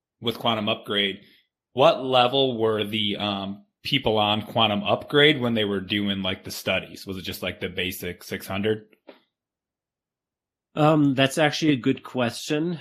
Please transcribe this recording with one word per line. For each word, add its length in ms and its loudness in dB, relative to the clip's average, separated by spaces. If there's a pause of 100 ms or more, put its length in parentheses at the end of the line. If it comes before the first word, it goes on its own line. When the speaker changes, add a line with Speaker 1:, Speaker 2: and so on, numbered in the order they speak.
(220)
Speaker 1:
with 160 -4
Quantum 320 0
Upgrade, 520 -2 (520)
what 300 4
level 560 2
were 240 2
the, 340 -2
um, 480 -4 (160)
people 380 0
on 240 2
Quantum 400 0
Upgrade 580 4
when 140 0
they 100 2
were 160 -2
doing, 400 -2
like, 220 -4
the 80 -14
studies? 560 -6
Was 100 -8
it 60 -12
just, 180 -10
like, 180 -6
the 100 -6
basic 540 -6
six 220 -10
hundred? 380 -2 (1900)
Speaker 2:
Um, 400 4
that's 240 2
actually 320 2
a 60 2
good 260 0
question. 760 -2